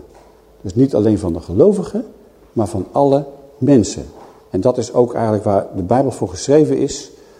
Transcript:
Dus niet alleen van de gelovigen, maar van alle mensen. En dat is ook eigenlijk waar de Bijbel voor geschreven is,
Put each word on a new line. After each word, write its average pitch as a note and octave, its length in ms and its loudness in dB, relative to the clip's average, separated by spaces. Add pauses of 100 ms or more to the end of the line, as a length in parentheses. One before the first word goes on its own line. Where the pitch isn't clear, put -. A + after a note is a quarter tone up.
(600)
Dus F#2+ 140 -8
niet C3+ 200 2
alleen G#2+ 220 2
van F2 160 -4
de E2+ 60 -6
gelovigen, F#3 640 0 (480)
maar A2 140 -2
van F#2 240 -6
alle C#3 340 2 (320)
mensen. B2+ 480 2 (440)
En F#2+ 120 -4
dat B2 160 2
is A2+ 160 -6
ook A#2+ 200 2
eigenlijk G#2+ 300 -2
waar G2+ 320 0
de F#2+ 80 -4
Bijbel B2 280 0
voor G#2 180 -6
geschreven C#3 480 2
is, - 340 -4 (280)